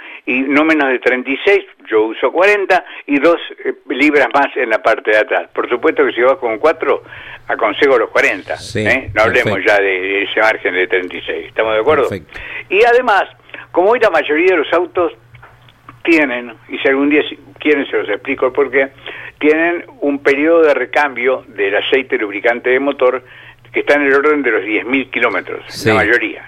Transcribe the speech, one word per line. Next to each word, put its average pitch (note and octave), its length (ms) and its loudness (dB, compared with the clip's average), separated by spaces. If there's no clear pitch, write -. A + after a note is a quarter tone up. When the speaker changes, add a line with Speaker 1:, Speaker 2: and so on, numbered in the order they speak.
Speaker 1:
y B2+ 140 -2
no C#3 240 2
menos D#3 260 2
de B2 100 0
treinta B2 300 0
y C3+ 140 -4
seis, G3 220 2
yo A2 140 4
uso A2+ 280 -2
cuarenta F#3 540 2
y C#3+ 120 0
dos, E3+ 180 4
eh, - 80 -4
libras C#3+ 440 2
más C#3 220 2
en B2+ 140 -2
la A2 120 0
parte A2 300 0
de G#2+ 60 6
atrás. G2+ 360 0
Por A2 160 -4
supuesto C3+ 360 2
que A2+ 80 0
si A#2 80 -2
vas C3 160 4
con A2+ 220 -4
cuatro, D3+ 440 0
aconsejo A#2 500 2
los G#2+ 120 0
cuarenta, A2+ 480 -2
Speaker 2:
Sí, G#2+ 280 -6
Speaker 1:
¿eh? A#2+ 280 -2
No G#2+ 100 2
hablemos A#2 300 2
Speaker 2:
perfecto. G2 240 2
Speaker 1:
ya G2 40 2
de, F#2+ 200 0
de G2 220 -2
ese G2 160 -4
margen A2 340 0
de F#2 140 0
treinta F2+ 300 -2
y - 80 -12
seis, E2 220 -8
¿estamos A2 260 -2
de G#2+ 80 2
acuerdo? C#3+ 280 2
Speaker 2:
Perfecto. F#2 300 -10
Speaker 1:
Y G3+ 160 2
además, A#3+ 380 2
como F#3 200 2
hoy B3 80 2
la A3+ 100 2
mayoría D#3+ 420 0
de F3+ 60 2
los D3+ 160 -2
autos E3+ 380 0
tienen, B2 500 0
y - 100 -10
si - 80 0
algún C#3 220 2
día D3 180 4
si - 100 -14
quieren C#3+ 300 0
se - 80 -2
los G2+ 120 -4
explico C3 380 -4
el B2+ 60 -4
porqué, C3+ 360 0
tienen E3 460 0
un C#3+ 180 0
periodo D3 440 4
de D3 100 4
recambio B2+ 760 -2
del G2+ 280 -2
aceite C3+ 420 -2
lubricante A2+ 520 -2
de B2+ 100 2
motor C3 440 -2
que A#2+ 80 -6
está C#3+ 140 2
en D3 80 0
el C#3 100 2
orden C#3+ 300 2
de B2 80 0
los G2+ 120 0
diez G2+ 220 -4
mil B2+ 240 -4
kilómetros, G2+ 580 -4
Speaker 2:
Sí. - 220 -6
Speaker 1:
la G#2+ 60 2
mayoría, G#2+ 520 0